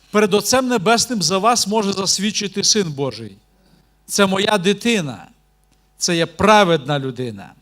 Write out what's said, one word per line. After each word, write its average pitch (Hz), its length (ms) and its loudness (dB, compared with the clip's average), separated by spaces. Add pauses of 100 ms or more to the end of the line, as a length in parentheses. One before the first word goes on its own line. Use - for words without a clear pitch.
(120)
перед 208 220 2
Отцем 247 340 2
Небесним 233 540 0
за 170 160 0
вас 226 300 0
може 196 260 -2
засвідчити 196 680 -4
Син 190 280 0
Божий. 117 460 -8 (680)
"Це 202 200 2
моя 196 320 0
дитина". 196 680 -2 (680)
Це 175 180 -2
є 165 100 0
праведна 170 760 2
людина. 123 640 -10